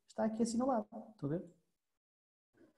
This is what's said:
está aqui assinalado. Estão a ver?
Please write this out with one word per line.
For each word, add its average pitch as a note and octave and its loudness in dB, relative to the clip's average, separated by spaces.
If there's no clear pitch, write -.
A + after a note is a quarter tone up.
está - -2
aqui A3 2
assinalado. A#3 2
Estão C#3 -4
a - 0
ver? F3+ -10